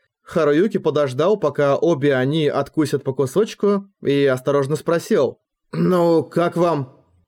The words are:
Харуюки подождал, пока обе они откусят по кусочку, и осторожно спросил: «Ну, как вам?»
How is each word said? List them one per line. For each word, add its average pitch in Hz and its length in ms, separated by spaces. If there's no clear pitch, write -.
Харуюки 165 560
подождал, 147 600
пока 143 380
обе 143 380
они 143 340
откусят 143 540
по 131 100
кусочку, 196 760
и 139 240
осторожно 139 500
спросил: 165 640
«Ну, 170 500
как 170 340
вам?» 156 460